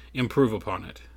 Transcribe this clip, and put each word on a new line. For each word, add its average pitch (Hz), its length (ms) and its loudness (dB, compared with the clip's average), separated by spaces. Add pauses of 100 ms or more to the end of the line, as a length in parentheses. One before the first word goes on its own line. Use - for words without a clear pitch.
(140)
improve 127 400 2
upon 95 320 -6
it. - 160 -16 (160)